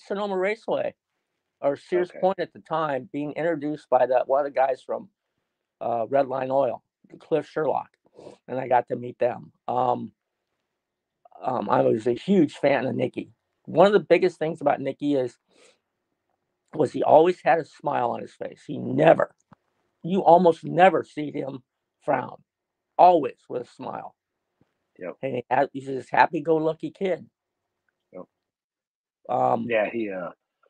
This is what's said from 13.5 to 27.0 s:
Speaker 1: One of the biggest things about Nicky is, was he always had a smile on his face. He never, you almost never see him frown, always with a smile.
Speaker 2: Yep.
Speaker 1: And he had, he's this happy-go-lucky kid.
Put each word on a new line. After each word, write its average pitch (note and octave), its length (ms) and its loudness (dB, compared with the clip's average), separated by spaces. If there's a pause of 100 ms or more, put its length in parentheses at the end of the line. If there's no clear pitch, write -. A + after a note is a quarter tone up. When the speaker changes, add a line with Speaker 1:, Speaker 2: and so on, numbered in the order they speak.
Speaker 1:
One E3+ 220 4
of G#3 60 4
the G3 60 4
biggest F3+ 400 2
things D#3+ 220 -6
about C#3 200 0
Nicky C#3+ 340 -4
is, B2+ 220 -2 (1400)
was D3+ 180 0
he - 100 -4
always D#3+ 400 4
had D#3+ 160 2
a C#3+ 60 -6
smile C3 460 -4
on A2+ 100 -8
his - 120 -16
face. - 340 -14
He C3+ 100 -8
never, C3 580 2 (680)
you F3 180 0
almost E3+ 420 4
never D#3 400 2
see D3 280 -10
him C3+ 320 -10 (400)
frown, C3 340 -4 (600)
always E3 400 6 (120)
with B2+ 140 -8
a - 20 -16
smile. - 500 -14 (840)
Speaker 2:
Yep. F2 240 -12
Speaker 1:
And C3 120 -6
he B2 140 -8
had, C3+ 240 0
he's C3+ 140 -12
this C3 220 -10
happy-go-lucky D#3+ 840 0
kid. E3+ 340 -6 (880)